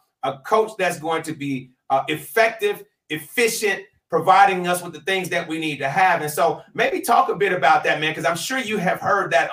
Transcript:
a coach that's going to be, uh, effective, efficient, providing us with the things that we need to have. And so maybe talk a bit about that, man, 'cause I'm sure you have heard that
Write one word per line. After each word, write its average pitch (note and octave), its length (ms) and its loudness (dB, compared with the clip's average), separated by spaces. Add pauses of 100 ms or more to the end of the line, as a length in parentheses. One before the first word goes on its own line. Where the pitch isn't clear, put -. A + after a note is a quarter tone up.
(220)
a C#3 160 -6
coach A3 400 0
that's F3 200 0
going D#3+ 260 -4
to D3 80 -8
be, C3 380 -8 (200)
uh, C3+ 180 2
effective, G#3 760 -2 (240)
efficient, G3+ 720 -2 (280)
providing F#3 580 4
us F3+ 140 -2
with F3+ 100 -12
the D3+ 80 -16
things F#3 300 -4
that E3 180 -4
we D#3+ 100 -6
need D3+ 200 -4
to C3+ 100 -4
have. F3+ 320 2
And D3+ 100 -4
so - 300 0 (140)
maybe C4 260 0
talk - 300 2
a - 40 0
bit F3+ 200 0
about D#3+ 300 4
that, D3+ 140 0
man, D#3 160 -2
'cause D#3 120 -4
I'm E3+ 100 0
sure C4 220 -4
you G#3+ 180 -4
have F3 240 -2
heard F#3+ 320 0
that E3 200 2